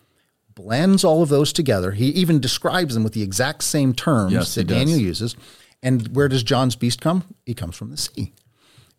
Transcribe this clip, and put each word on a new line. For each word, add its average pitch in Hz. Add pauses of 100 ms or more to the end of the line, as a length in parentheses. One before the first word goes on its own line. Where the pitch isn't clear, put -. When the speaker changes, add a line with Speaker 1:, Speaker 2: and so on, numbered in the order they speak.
(540)
Speaker 1:
blends 160
all 165
of 156
those 143
together. 98
He 117
even 165
describes 147
them 110
with 107
the 110
exact 104
same 139
terms 113
Speaker 2:
Yes, 101
he 117
Speaker 1:
that 82
Daniel 139
Speaker 2:
does. 107
Speaker 1:
uses. 107 (460)
And 123
where 143
does 131
John's 127
beast -
come? 175 (220)
He 117
comes 87
from 107
the 151
sea. - (680)